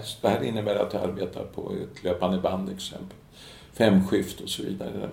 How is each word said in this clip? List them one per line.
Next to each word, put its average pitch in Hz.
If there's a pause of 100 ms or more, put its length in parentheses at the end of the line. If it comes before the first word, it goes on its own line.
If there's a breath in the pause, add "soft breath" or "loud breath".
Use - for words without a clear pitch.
(200)
det 120
här 101
innebär 107
att -
jag 98
arbetar 92 (100)
på - (100)
ett -
löpande 92
band, 95
exempel. - (560 soft breath)
Fem 98
skift -
och -
så -
vidare. 107